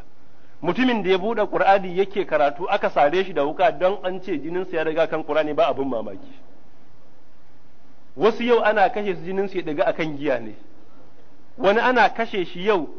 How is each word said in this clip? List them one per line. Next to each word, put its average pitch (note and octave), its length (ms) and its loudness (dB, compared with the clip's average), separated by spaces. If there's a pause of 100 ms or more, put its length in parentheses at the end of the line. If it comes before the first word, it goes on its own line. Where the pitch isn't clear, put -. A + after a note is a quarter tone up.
(600)
Mutumin G#3+ 440 2
da F3+ 80 0
ya F#3+ 80 6
buɗe G#3+ 320 0
Qur'ani F#3 480 4
yake G3 260 0
karatu D3 420 2
aka G3+ 220 2
sare E3 340 4
shi F#3+ 80 -4
da D3 140 2
wuka E3 260 2
don F#3 320 0
an F#3 200 -4
ce E3 180 -4
jininsa F3+ 340 -4
ya D#3 80 0
riga D#3 240 2
kan D#3+ 160 -2
Qur'ani D3+ 300 0
ba C#3 160 4
abun C3+ 180 -2
mamaki. G#2 460 -6 (1800)
Wasu A3+ 260 4
yau A#3 220 4
ana G#3 240 6
kashe G#3 260 -2
su D#3 60 -6
jininsu F#3+ 360 -2
ya F3 60 -2
ɗiga D#3 220 -2
akan D#3 320 0
giya C3+ 220 0
ne. G#2+ 160 -8 (1040)
Wani G3+ 200 4
ana A#3 300 6
kashe A3 360 -2
shi F3+ 200 -6
yau G3 340 2